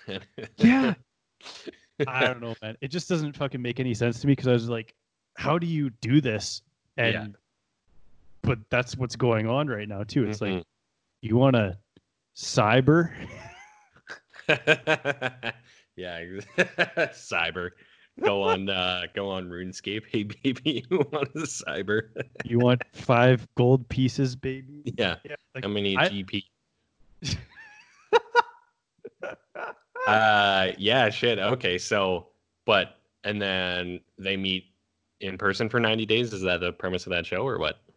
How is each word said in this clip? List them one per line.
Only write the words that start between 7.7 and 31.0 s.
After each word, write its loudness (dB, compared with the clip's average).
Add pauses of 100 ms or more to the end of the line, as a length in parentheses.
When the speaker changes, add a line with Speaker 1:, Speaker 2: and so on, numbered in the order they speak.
Speaker 2:
but 0 (120)
that's 0
what's -4
going 2
on 0
right -6
now -6
too. 0
It's -4
like, -2
Speaker 1:
Mm-hmm. -2 (640)
Speaker 2:
"You 0
wanna 4 (580)
cyber?" 4
<laughs> -14 (1200)
Speaker 1:
<laughs> 0 (420)
Yeah, -10
ex-, -12 (100)
<laughs> - (640)
cyber. -4 (520)
Go 2
on, 0
uh, -2 (120)
go -4
on -6
RuneScape. -10
<laughs> -20
"Hey, 0
baby, -4
you 0 (140)
want -4
a -8
cyber?" -4 (180)
<laughs> -14
Speaker 2:
"You 2
want 4 (100)
five 4
gold 4
pieces, 0
baby?" -10 (140)
Speaker 1:
Yeah. 0
Speaker 2:
Yeah, -14 (220)
like, -10
Speaker 1:
"How -4
many 0
Speaker 2:
I 4
Speaker 1:
G -6
P?" -6 (760)
Speaker 2:
<laughs> -4 (2750)
Speaker 1:
Uh, 4
yeah, 2